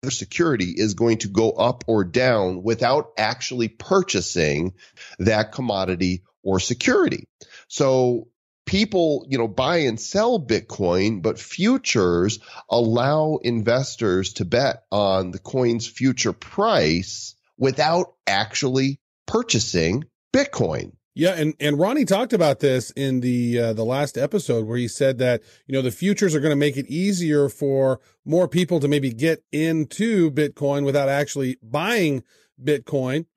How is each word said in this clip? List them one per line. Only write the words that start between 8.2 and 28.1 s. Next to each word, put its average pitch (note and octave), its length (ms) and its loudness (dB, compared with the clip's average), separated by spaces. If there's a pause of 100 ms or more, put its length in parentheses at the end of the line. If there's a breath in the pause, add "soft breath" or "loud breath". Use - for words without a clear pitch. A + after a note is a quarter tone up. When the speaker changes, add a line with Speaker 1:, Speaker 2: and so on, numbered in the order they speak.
Speaker 1:
people, F3+ 640 0
you C3 80 -2
know, A#2 100 0
buy C3 300 0
and B2 200 -2
sell A3+ 400 0
Bitcoin, G2+ 840 0
but G#2+ 160 -2
futures G#2+ 1000 0 (300 loud breath)
allow C3 760 2
investors A2+ 920 0
to - 100 -4
bet C#3 380 0 (100)
on F#2+ 380 0
the F#2 80 -10
coin's A#2+ 500 -2
future B2 460 -2
price F#2 1000 0 (220)
without D3+ 560 0 (140)
actually C3 760 0 (260)
purchasing A2+ 800 0 (300)
Bitcoin. F#2 580 0 (220)
Speaker 2:
Yeah, E3+ 180 2
and, D#3 260 -2
and D3 200 0
Ronnie A#3 260 2
talked A#3 300 0
about D#3 260 2
this C3 300 0
in C3+ 300 -2
the, A#2+ 380 0
uh, A#2 140 0
the A2 140 -2
last C3+ 320 -2
episode B2+ 480 -2
where A#2 100 -4
he B2 100 -2
said C3 320 0
that, B2 240 0 (240 soft breath)
you C3 60 -8
know, C3+ 100 0
the B2+ 80 0
futures F#3+ 440 0
are D3+ 60 2
gonna D3+ 140 2
make C#3+ 220 2
it C3+ 120 -6
easier D#3+ 600 0
for C3+ 520 0 (260 soft breath)